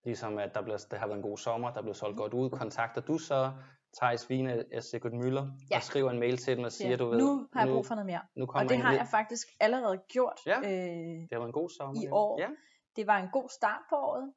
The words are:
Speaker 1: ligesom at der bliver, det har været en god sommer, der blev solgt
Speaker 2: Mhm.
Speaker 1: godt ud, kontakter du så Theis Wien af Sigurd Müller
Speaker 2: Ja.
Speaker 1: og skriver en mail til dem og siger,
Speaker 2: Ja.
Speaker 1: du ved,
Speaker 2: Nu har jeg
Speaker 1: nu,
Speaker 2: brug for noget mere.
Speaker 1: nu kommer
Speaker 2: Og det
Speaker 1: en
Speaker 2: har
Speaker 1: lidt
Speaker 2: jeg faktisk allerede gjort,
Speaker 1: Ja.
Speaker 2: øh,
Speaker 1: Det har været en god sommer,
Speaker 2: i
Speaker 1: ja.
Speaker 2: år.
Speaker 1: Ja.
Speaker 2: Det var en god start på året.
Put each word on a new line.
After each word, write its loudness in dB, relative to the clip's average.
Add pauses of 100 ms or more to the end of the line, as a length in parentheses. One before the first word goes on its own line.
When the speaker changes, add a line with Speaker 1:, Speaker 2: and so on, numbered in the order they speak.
Speaker 1:
ligesom -4
at -4
der 0
bliver, -4 (140)
det -6
har -2
været -4
en -6
god -4
sommer, -2
der -6
blev -6
solgt -6
Speaker 2:
Mhm. -6
Speaker 1:
godt -4
ud, 2
kontakter -4
du -2
så 0 (480)
Theis 2
Wien 2 (240)
af -4
Sigurd -4
Müller 0 (260)
Speaker 2:
Ja. 4
Speaker 1:
og 0
skriver 2
en 0
mail 2
til 0
dem -2
og -4
siger, -4
Speaker 2:
Ja. 4
Speaker 1:
du 0
ved, 4
Speaker 2:
Nu 4
har 0
jeg 6
Speaker 1:
nu, 4
Speaker 2:
brug 2
for -2
noget -4
mere. -4 (140)
Speaker 1:
nu -2
kommer 0
Speaker 2:
Og 2
det 6
Speaker 1:
en 2
Speaker 2:
har 6
Speaker 1:
lidt 6
Speaker 2:
jeg 0
faktisk 0 (120)
allerede 4
gjort, 0
Speaker 1:
Ja. 2
Speaker 2:
øh, -2
Speaker 1:
Det -4
har -2
været -2
en -6
god -2
sommer, -6
Speaker 2:
i -2
Speaker 1:
ja. -4
Speaker 2:
år. 4
Speaker 1:
Ja. 0 (480)
Speaker 2:
Det -2
var 6
en -2
god 0
start 0
på 2
året. -2